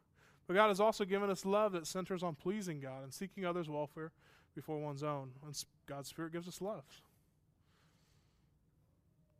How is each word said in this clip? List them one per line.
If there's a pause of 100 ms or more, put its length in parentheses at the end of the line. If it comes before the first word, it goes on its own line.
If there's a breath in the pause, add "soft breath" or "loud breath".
(480 soft breath)
But
God
has
also
given
us
love
that
centers
on
pleasing
God
and
seeking
others'
welfare (440 soft breath)
before
one's
own. (120)
And
s-, (200)
God's
Spirit
gives
us
love. (2500 soft breath)